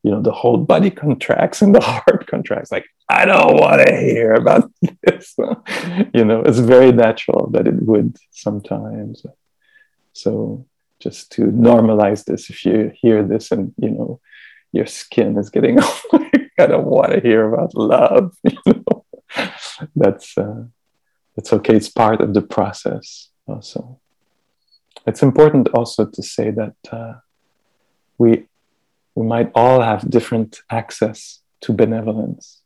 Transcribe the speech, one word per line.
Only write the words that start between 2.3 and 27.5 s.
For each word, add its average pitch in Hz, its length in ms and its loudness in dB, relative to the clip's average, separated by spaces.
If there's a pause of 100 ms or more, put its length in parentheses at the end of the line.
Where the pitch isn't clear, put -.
Like, 95 160 -8 (220)
"I - 160 2
don't - 360 4
wanna 143 360 4
hear 117 380 0
about 120 360 2 (320)
this." - 360 -4
<laughs> - 760 -6
You 117 100 4
know, 113 180 2
it's 117 160 2
very 127 340 8
natural - 580 0
that - 160 0
it - 160 0
would 110 340 0 (140)
sometimes. 107 960 -12 (840)
So 107 520 -8 (360)
just - 320 -14
to - 100 -4
normalize 110 840 2
this, - 260 -8
if - 140 -20
you 107 300 -2
hear 110 280 0
this 107 280 -6
and, - 260 -6
you 113 140 -4
know, 113 300 -8 (520)
your 107 140 -4
skin - 520 -4
is 104 120 -8
getting - 300 2
<laughs> - 20 0
all - 180 -6 (120)
like, - 460 0
"I - 80 6
don't 147 200 0
wanna - 340 2
hear 110 320 2
about 117 220 -4
love," 123 640 2
<laughs> - 60 -16
you - 400 -2
know, - 200 -4 (920)
that's, - 420 -2
uh, 107 260 -8 (720)
it's - 160 -6
okay. 110 240 2
It's 107 120 -2
part 110 320 0
of 104 140 -2
the 104 80 2
process - 880 -8 (160)
also. - 540 -16 (1040)
It's 110 160 -4
important 147 460 4
also 117 380 -2
to - 160 -14
say 110 280 -6
that, 107 260 -8 (140)
uh, 113 240 -14 (1040)